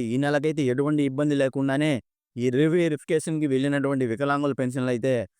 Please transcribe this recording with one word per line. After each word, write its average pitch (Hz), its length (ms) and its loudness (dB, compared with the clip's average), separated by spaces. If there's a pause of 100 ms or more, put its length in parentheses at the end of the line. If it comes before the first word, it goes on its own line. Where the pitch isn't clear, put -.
ఈ 117 120 -2
నెలకైతే 147 480 0
ఎటువంటి 143 380 2
ఇబ్బంది 143 320 0
లేకుండానే 135 580 0 (420)
ఈ 120 140 -2
రీవెరిఫికేషన్‌కి 156 960 0
వెళ్ళినటువంటి 139 580 0
వికలాంగుల 143 480 0
పెన్షన్లు 127 380 -2
అయితే 127 220 0 (260)